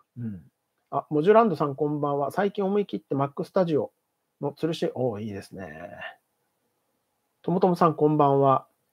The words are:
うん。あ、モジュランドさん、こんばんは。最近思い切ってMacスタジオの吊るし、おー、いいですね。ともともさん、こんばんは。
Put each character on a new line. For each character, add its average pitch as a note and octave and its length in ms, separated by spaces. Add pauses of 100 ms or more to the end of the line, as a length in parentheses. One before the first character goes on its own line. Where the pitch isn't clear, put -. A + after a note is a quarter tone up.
(180)
う A#2+ 80
ん。 G2 180 (480)
あ、 C#3+ 180
モ D3+ 120
ジ F#3 100
ュ - 20
ラ A3 100
ン A3+ 60
ド D#3+ 60
さ D3+ 100
ん、 C#3 100
こ D3 140
ん D3 120
ば C#3+ 100
ん C#3+ 80
は。 C#3+ 120
最 G3 200
近 G3+ 140
思 G3+ 140
い G3 60
切 G3+ 120
っ - 20
て - 160
Mac C#3 280
ス - 80
タ F#3+ 140
ジ D#3+ 120
オ - 160 (480)
の C#3+ 100
吊 D#3 160
る E3 60
し、 - 200
お B2 220
ー、 G#2 60
い A2 80
い G2+ 40
で F#2+ 80
す - 140
ね。 E2+ 340 (1500)
と E3+ 100
も F3+ 80
と F#3+ 80
も F3 80
さ F3 120
ん、 D3 80
こ D3+ 120
ん D3+ 100
ば C#3+ 100
ん C#3 140
は。 C3+ 260 (260)